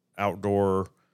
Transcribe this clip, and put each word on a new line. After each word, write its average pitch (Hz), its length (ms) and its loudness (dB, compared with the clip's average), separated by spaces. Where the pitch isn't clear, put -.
outdoor 98 680 0